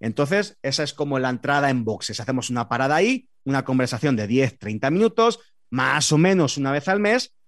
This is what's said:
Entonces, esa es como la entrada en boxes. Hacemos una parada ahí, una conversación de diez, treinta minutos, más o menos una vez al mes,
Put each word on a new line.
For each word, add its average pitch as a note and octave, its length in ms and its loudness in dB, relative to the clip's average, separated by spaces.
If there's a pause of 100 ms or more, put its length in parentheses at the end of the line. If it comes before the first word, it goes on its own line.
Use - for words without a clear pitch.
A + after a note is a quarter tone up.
Entonces, D3 600 -2
esa C3+ 200 -4
es C#3+ 100 -6
como C#3+ 260 -4
la B2+ 120 0
entrada C#3+ 400 0
en B2 140 -2
boxes. G#2+ 360 -6
Hacemos B2+ 300 -4
una A#2+ 180 -2
parada C3+ 280 0
ahí, A#3+ 320 0 (160)
una C3+ 200 0
conversación B2+ 520 0
de G#2+ 100 -2
diez, B2+ 320 0
treinta G#2+ 320 -4
minutos, A3+ 480 2 (320)
más C3+ 420 0
o D3+ 60 4
menos F3 400 4
una C3+ 140 -2
vez C#3+ 160 -2
al G3 120 2
mes, A3 320 0 (160)